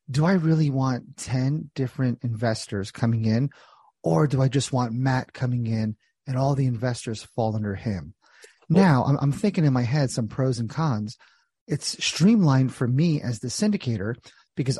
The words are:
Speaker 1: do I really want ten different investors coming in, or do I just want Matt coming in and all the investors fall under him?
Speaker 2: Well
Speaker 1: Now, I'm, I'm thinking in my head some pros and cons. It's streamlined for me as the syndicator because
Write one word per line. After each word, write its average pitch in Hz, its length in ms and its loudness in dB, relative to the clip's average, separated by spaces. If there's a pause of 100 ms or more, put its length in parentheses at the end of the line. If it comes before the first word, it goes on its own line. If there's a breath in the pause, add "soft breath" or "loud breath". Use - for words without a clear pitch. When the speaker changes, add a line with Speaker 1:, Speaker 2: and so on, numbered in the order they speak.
(100)
Speaker 1:
do 147 160 2
I 190 80 4
really 160 340 2
want 131 480 -2
ten 139 580 -2
different 127 480 -2
investors 110 680 -4
coming 117 340 0
in, 113 240 2 (540 loud breath)
or 165 240 4
do 135 160 0
I 131 60 4
just 127 220 -2
want 123 220 0
Matt 127 400 -2
coming 123 340 -4
in 110 300 -2 (300)
and 131 100 -6
all 139 180 2
the 135 120 0
investors 120 560 -4
fall 110 340 -2
under 104 180 -4
him? 92 380 -6 (560 loud breath)
Speaker 2:
Well 175 140 6
Speaker 1:
Now, 147 220 6
I'm, 139 140 2
I'm 139 140 2
thinking 185 320 0
in 143 80 4
my 123 100 2
head 131 280 0
some 113 180 -4
pros 131 300 -2
and 113 100 -4
cons. 120 480 -4 (500 soft breath)
It's - 380 -6
streamlined 151 720 4
for 127 120 -2
me 147 360 2
as 117 180 -4
the 123 80 -8
syndicator 120 640 -2 (420 loud breath)
because 131 240 -2